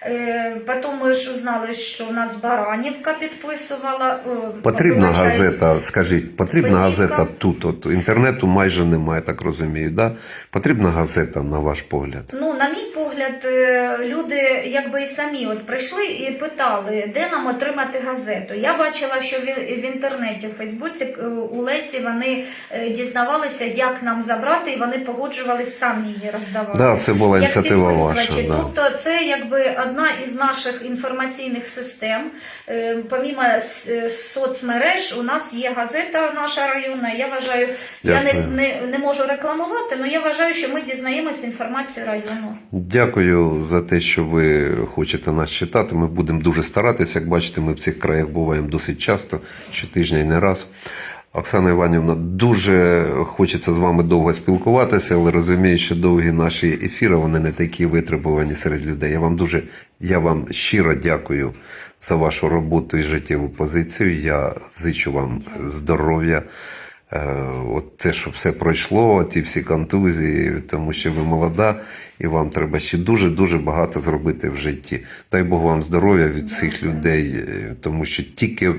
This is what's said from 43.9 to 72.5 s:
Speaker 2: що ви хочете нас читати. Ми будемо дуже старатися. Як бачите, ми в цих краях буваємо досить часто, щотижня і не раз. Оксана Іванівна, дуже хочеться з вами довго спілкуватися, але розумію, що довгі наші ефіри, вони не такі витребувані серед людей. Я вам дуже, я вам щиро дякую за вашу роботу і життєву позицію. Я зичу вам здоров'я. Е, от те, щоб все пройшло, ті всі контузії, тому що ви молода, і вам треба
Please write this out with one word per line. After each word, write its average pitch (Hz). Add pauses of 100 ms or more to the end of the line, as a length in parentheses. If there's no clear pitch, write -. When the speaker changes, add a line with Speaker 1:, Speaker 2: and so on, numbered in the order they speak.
Speaker 2:
що -
ви 78 (200)
хочете 78
нас 78
читати. 87
Ми 82
будемо 80
дуже 80
старатися. 101
Як 82
бачите, 85
ми 78
в 78
цих -
краях 80
буваємо 78
досить 76
часто, 95 (320)
щотижня 82
і 76
не 80
раз. 95 (680)
Оксана 90
Іванівна, 85
дуже 90 (200)
хочеться 87
з 85
вами 87
довго 85
спілкуватися, 98
але 85
розумію, 87
що -
довгі 85
наші 82 (160)
ефіри, 92
вони 80
не 78
такі 85
витребувані 78
серед 76
людей. 76
Я 80
вам 82
дуже, 85 (360)
я 87
вам 80
щиро 85
дякую 71 (480)
за 90
вашу 78
роботу 80
і 78
життєву 76
позицію. 82
Я 73 (180)
зичу 82
вам 65 (240)
здоров'я. 78 (720)
Е, 76 (540)
от -
те, 85
щоб -
все -
пройшло, 95
ті 82
всі 78
контузії, 80 (180)
тому 78
що -
ви 78
молода, 85 (440)
і 85
вам 78
треба 78